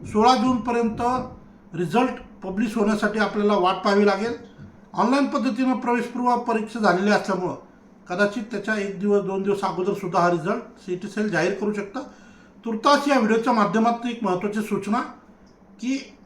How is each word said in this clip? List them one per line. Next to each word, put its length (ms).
सोळा 280
जूनपर्यंत 680
रिझल्ट 360
पब्लिश 340
होण्यासाठी 420
आपल्याला 360
वाट 200
पाहावी 320
लागेल. 260
ऑनलाईन 340
पद्धतीनं 480
प्रवेशपूर्व 600
परीक्षा 440
झालेली 300
असल्यामुळं 440
कदाचित 340
त्याच्या 340
एक 240
दिवस, 240
दोन 180
दिवस 180
अगोदरसुद्धा 600
हा 100
रिझल्ट 320
सीईटी 220
सेल 200
जाहीर 260
करू 180
शकतं. 280
तुर्तास 440
या 100
व्हिडिओच्या 340
माध्यमातून 580
एक 140
महत्त्वाची 360
सूचना 400
की 340